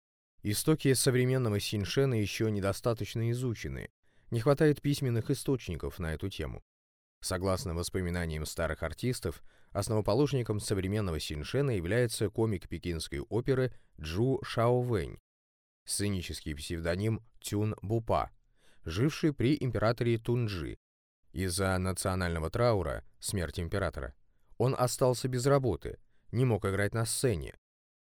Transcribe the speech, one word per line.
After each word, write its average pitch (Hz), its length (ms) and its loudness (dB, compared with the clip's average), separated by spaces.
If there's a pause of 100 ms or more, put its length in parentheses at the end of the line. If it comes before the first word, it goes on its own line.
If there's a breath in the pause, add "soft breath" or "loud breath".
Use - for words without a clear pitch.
(440)
Истоки 135 500 4
современного 127 680 4
синьшэна 113 560 0
еще 110 320 0
недостаточно 107 840 0
изучены. 107 580 -4 (420)
Не 113 80 0
хватает 143 420 4
письменных 131 480 0
источников 92 680 -2
на 80 140 -2
эту 95 160 -6
тему. 65 320 -8 (600)
Согласно 92 520 0
воспоминаниям 85 720 -2
старых 80 380 -2
артистов, 87 580 -4 (300 soft breath)
основоположником 110 880 0
современного 95 600 0
синьшэна 123 520 -2
является 107 580 0
комик 110 400 0
пекинской 82 500 -4
оперы 123 540 0 (260 soft breath)
Джу 98 440 0
Шаовэнь, 117 760 0 (680)
сценический 90 680 -2
псевдоним 87 680 -2 (160)
Цюн 104 400 -2
Бупа, 101 500 0 (540 soft breath)
живший 135 480 0
при 127 260 2
императоре 117 580 0
Тунджи. 107 600 -2 (540)
Из-за 95 460 0
национального 90 720 0
траура 95 540 0 (160)
"Смерть 85 400 -4
императора" 85 540 -2 (440)
он 127 200 2
остался 127 500 2
без 127 180 -2
работы, 135 540 2 (320)
не 120 120 2
мог 113 220 2
играть 98 280 0
на 113 120 0
сцене. 92 500 0 (480)